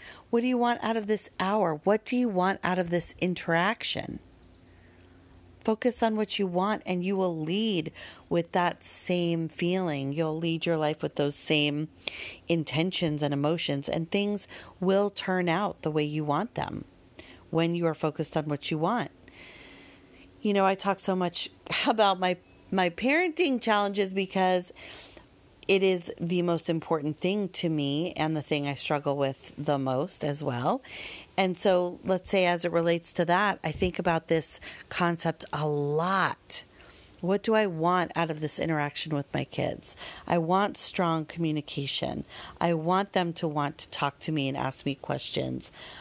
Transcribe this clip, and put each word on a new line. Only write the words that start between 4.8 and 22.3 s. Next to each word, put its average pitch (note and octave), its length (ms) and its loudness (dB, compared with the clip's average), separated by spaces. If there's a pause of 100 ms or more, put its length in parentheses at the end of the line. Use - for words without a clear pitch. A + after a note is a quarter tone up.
Focus A3+ 380 0
on A3 140 2
what G#3+ 220 -2
you G3 80 2
want, F#3 400 0
and F3+ 180 -2
you G3 120 0
will F#3 200 0
lead F3 560 -2 (380)
with E3+ 220 0
that F3 300 0
same E3+ 640 -2
feeling. E3+ 640 -2
You'll D#3 240 0
lead E3 280 -2
your E3 140 2
life D#3 240 0
with D3 140 -4
those D3 200 0
same D3+ 520 2 (600)
intentions D#3+ 760 0
and C#3+ 120 2
emotions, C#3+ 540 0
and E3 220 -2
things G3+ 380 0 (320)
will G3 300 4
turn F#3 380 0
out F#3 340 0
the D#3 80 0
way D3+ 120 2
you D3+ 220 0
want D3 300 0
them - 300 -4 (640)
when E3+ 240 2
you E3+ 120 0
are D#3 80 2
focused - 420 -4
on D3+ 100 0
what D3 240 -4
you D#3+ 80 0
want. F3+ 320 0 (1300)
You G#3 140 2
know, G3 100 6
I F#3+ 100 4
talk F#3+ 240 -2
so F#3+ 160 0
much F3+ 360 -2 (180)
<laughs> - 180 -2
about G#3 320 4
my, F3+ 200 0 (320)